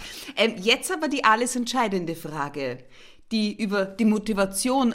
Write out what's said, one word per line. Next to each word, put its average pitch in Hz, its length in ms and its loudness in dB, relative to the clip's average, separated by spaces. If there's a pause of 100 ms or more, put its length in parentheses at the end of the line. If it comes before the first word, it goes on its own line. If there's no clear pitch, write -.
(360)
Ähm, 226 220 2
jetzt 226 340 0
aber 311 160 -2
die 277 160 -2
alles 233 320 4
entscheidende 202 600 0
Frage, 143 600 -6 (540)
die 214 220 0
über 202 300 0
die 196 200 -2
Motivation 214 920 2